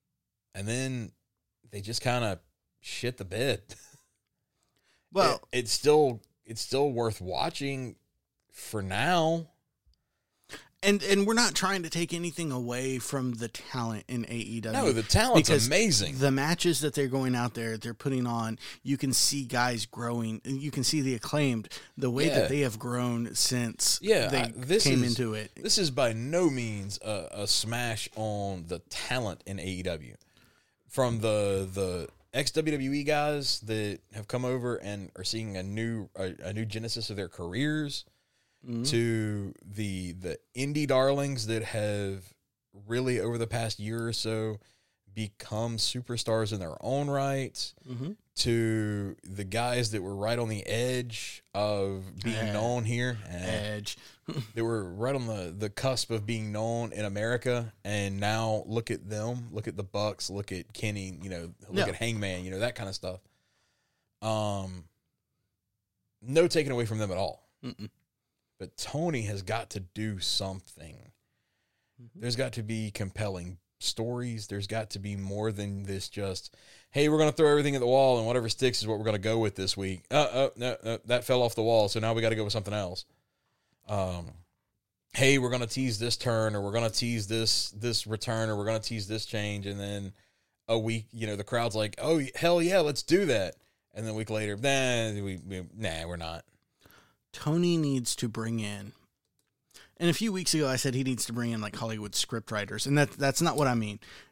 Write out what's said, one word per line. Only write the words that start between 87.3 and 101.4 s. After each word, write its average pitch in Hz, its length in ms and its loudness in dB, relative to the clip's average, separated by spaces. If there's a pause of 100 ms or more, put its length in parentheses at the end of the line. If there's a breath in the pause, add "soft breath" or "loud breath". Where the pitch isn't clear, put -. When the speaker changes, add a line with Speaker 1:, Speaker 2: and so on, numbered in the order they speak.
Speaker 1:
this 113 340 -2
return, 110 440 -2
or 107 80 0
we're 101 80 -2
gonna 110 160 0
tease 107 260 -6
this 110 180 -4
change," 104 420 -4
and 101 120 -6
then 101 320 -6 (560)
a 117 100 4
week, 113 360 -2
you 110 140 -4
know, 104 100 -4
the 101 80 -6
crowd's 117 320 0
like, 107 200 -2
"Oh, 151 240 2 (140)
hell 170 260 4
yeah, 180 200 6
let's 147 220 0
do 185 240 6
that." 101 280 2 (380)
And 110 120 -8
then 110 100 -4
a - 20 -2
week 110 120 -4
later, 107 280 -2
"Nah, 123 540 2 (120)
we, 98 140 -4
we, 92 260 -8 (140)
nah, 82 280 -4
we're 87 120 -6
not." 82 260 -8 (880 soft breath)
Speaker 2:
Tony 170 460 2
needs 139 380 0
to 123 120 -4
bring 113 320 -2
in, 104 320 -6 (1080 loud breath)
and 170 120 4
a 165 40 4
few 220 180 0
weeks 185 240 0
ago 151 120 4
I 131 100 2
said 123 180 0
he 135 80 2
needs 127 240 0
to 117 60 -6
bring 120 180 0